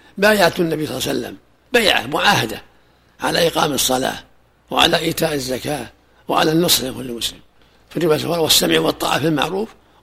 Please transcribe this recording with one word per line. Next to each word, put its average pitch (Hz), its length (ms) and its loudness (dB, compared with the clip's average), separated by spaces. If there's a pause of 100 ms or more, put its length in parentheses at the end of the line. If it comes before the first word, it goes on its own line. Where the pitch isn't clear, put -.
(180)
"بايعت 202 420 4
النبي 156 280 0
صلى 123 100 -6
الله 135 120 -4
عليه 131 100 -2
وسلم 98 180 -10 (360)
بيعة 135 340 2
معاهدة 147 540 0 (580)
على 160 280 0
إقام 160 260 0
الصلاة 127 460 0 (520)
وعلى 156 260 2
إيتاء 160 360 -2
الزكاة 127 560 -6 (380)
وعلى 160 240 2
النصح 165 320 0
لكل 123 280 -8
مسلم." 113 280 -8 (500)
في - 80 -8
الرواية 156 220 2
الأخرى: 151 200 -2
"والسمع 160 400 2
والطاعة 160 400 -2
في 151 80 0
المعروف 170 420 -2 (340)